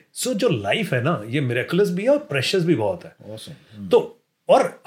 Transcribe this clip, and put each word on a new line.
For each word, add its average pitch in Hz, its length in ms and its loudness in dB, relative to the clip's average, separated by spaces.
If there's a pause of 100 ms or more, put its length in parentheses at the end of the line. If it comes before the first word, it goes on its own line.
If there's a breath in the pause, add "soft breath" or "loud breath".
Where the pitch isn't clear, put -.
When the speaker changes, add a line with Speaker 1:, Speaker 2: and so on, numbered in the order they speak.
(140)
Speaker 1:
So - 200 -4
जो 220 140 0
लाइफ 143 460 0
है 120 100 0
ना, 143 220 0
ये 123 140 -2
मिरेकुलस 131 480 0
भी 180 140 -4
है 226 60 0
और 285 100 4
प्रेशियस 170 460 -2
भी 165 100 2
बहुत 101 300 -2
है। - 120 -20
Speaker 2:
Awesome। 110 600 -18
हम्म। 104 120 -10
Speaker 1:
तो - 300 2 (300)
और 185 380 2